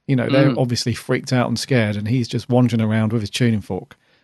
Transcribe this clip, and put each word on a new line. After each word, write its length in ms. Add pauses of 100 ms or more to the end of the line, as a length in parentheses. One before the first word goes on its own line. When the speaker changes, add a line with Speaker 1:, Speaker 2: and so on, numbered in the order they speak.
Speaker 1:
You 100
know, 120
they're 220
Speaker 2:
Mm. 80
Speaker 1:
obviously 360
freaked 380
out 160
and 100
scared, 380
and 120
he's 200
just 220
wandering 320
around 320
with 80
his 80
tuning 320
fork, 340 (280)